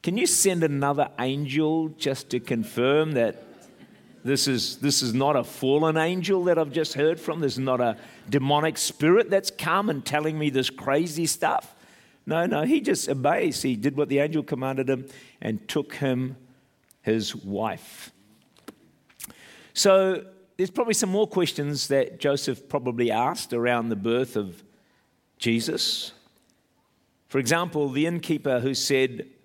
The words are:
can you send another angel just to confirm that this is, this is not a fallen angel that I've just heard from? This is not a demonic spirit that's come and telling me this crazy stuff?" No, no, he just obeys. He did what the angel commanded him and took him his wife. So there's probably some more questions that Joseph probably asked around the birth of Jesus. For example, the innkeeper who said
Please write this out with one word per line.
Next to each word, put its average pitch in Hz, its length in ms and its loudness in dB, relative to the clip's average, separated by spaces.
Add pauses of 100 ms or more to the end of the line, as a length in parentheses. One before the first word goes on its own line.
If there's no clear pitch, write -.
can 180 160 0
you 349 80 2
send 180 380 2
another 143 560 2
angel 151 680 0
just 143 400 -4
to 123 100 -2
confirm 127 720 0
that 117 320 0 (800)
this 131 240 2
is, 127 300 -2
this 143 240 0
is 117 140 -2
not 139 200 2
a 123 80 2
fallen 151 540 2
angel 180 460 0
that 175 160 4
I've 147 120 0
just 151 220 -2
heard 160 260 0
from? 165 200 -6
This 139 140 0
is 123 60 -6
not 127 220 0
a 117 160 0 (320)
demonic 147 480 2
spirit 175 540 4
that's 196 180 2
come 190 400 0
and 143 160 -4
telling 156 320 -2
me 151 120 0
this 131 200 0
crazy 156 560 -2
stuff?" - 500 -2 (500)
No, 165 200 0
no, 151 180 0
he - 180 2
just - 280 -2
obeys. 143 540 0
He 131 120 0
did 135 220 -2
what 147 120 0
the 147 100 2
angel 151 240 0
commanded 131 460 -4
him 135 180 -2 (340)
and 110 260 -4
took - 280 -4
him 131 420 -2 (640)
his 110 340 -2
wife. 98 760 -8 (1600)
So 190 500 4 (320)
there's 185 140 0
probably 233 240 0
some 202 160 0
more 202 160 2
questions 147 600 -2
that 135 320 0
Joseph 139 500 -2
probably 120 400 0
asked 120 440 -2
around 120 360 0
the 110 60 0
birth 117 400 0
of 98 280 -6 (760)
Jesus. - 720 -2 (1160)
For 135 120 0
example, 156 500 0
the 143 160 0
innkeeper 165 540 -2
who 131 160 -2
said 131 500 0 (180)